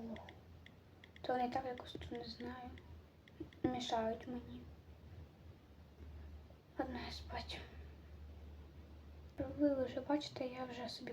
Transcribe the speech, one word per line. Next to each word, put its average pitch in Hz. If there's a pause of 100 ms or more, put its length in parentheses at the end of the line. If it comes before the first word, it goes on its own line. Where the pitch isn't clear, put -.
(1200)
То -
вони 247
так 262
якось 247
тут, -
не 240
знаю. 247 (920)
Мішають 233
мені. 247 (2250)
Ладно, 254
я -
спать. - (2000)
Ви 277
вже 254
бачите, 285
я 254
вже 240
собі 240